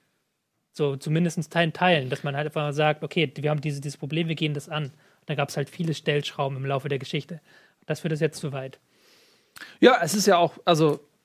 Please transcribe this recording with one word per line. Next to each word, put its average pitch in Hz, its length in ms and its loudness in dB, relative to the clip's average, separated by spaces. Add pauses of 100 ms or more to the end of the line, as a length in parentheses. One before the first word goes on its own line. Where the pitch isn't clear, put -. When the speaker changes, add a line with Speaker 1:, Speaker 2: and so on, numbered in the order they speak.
(720)
Speaker 1:
So 143 240 -2
zumindest 160 560 -2
Teilen, 165 220 2
Teilen, 165 360 2
dass 135 140 -4
man 143 120 -4
halt 151 120 -4
einfach 147 240 -2
sagt, 151 320 2
okay, 151 320 -2
wir 147 140 -2
haben 151 120 0
diese, 143 200 -4
dieses 143 160 -10
Problem, 160 320 -4
wir 160 60 -4
gehen 151 180 -2
das 143 160 -8
an. 151 160 -4
Und 135 60 -10 (360)
da 156 80 -6
gab's 139 220 -2
halt 143 120 -4
viele 165 240 -4
Stellschrauben 143 640 -4
im 135 80 -6
Laufe 139 220 -4
der 139 100 -2
Geschichte. 156 440 -8 (440)
Das 156 140 -4
führt 160 140 -4
es 151 80 -4
jetzt 156 180 -2
zu 143 140 -8
weit. 135 260 -12 (1000)
Speaker 2:
Ja, 254 200 10
es 170 140 0
ist 208 100 0
ja 196 120 8
auch, 170 160 4 (100)
also 156 380 4 (240)